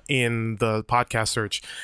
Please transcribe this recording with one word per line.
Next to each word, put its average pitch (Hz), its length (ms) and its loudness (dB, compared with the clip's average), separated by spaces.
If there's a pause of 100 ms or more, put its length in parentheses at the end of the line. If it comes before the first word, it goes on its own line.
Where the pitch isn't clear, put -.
in 117 480 0
the 110 280 2
podcast 120 440 2
search. 107 320 -2 (240)